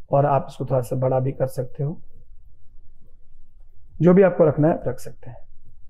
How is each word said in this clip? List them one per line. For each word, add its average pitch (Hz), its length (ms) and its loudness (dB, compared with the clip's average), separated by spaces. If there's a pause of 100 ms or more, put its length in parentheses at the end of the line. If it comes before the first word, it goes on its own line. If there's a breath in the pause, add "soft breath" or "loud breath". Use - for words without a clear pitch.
(100)
और 139 160 4
आप 139 240 2
इसको - 140 -8
थोड़ा 131 160 0
सा 120 160 -4
बड़ा 131 240 2
भी 135 120 -2
कर 135 140 -2
सकते 131 360 -4
हो, 156 180 -4 (2000)
जो 175 120 10
भी 196 80 10
आपको 180 220 6
रखना 151 240 4
है 170 180 2
रख 123 120 -2
सकते - 320 -10
हैं। 120 60 -12 (540)